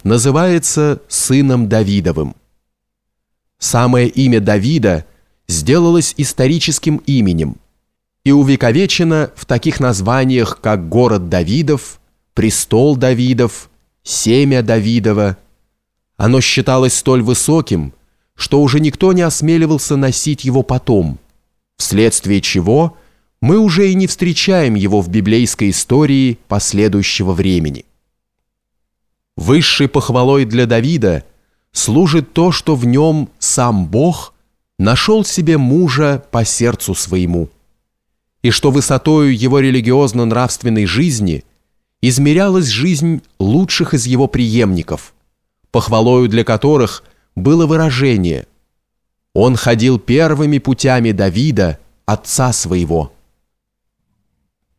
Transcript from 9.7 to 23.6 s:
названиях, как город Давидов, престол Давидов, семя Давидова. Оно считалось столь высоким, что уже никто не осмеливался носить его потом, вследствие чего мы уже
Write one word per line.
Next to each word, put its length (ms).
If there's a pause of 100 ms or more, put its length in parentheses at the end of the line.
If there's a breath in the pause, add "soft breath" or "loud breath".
названиях, 800
как 300
город 400
Давидов, 720 (320)
престол 640
Давидов, 720 (340)
семя 580
Давидова. 760 (800)
Оно 240
считалось 540
столь 260
высоким, 720 (420)
что 260
уже 180
никто 320
не 100
осмеливался 760
носить 480
его 180
потом, 560 (560)
вследствие 640
чего 580 (440 soft breath)
мы 160
уже 320